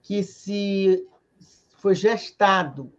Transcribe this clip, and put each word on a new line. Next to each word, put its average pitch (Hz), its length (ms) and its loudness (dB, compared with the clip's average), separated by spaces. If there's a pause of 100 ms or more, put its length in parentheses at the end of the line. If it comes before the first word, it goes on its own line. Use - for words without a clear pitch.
que 202 220 -4
se, 196 840 -2 (680)
foi 196 180 2
gestado 190 1040 -2